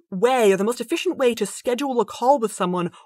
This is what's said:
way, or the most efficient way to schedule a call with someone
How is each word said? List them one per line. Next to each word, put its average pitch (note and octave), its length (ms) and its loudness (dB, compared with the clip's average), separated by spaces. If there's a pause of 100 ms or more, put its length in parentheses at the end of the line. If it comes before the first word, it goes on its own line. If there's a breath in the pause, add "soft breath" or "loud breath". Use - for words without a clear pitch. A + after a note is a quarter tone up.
(100)
way, A3+ 400 4
or G3 60 4
the F#3+ 80 0
most A#3+ 160 -2
efficient E4 360 -4
way A#3+ 200 2
to G#3 100 -4
schedule B3 540 -4
a G#3 40 2
call B3 360 2
with G#3+ 120 -4
someone F3+ 380 -4 (160 soft breath)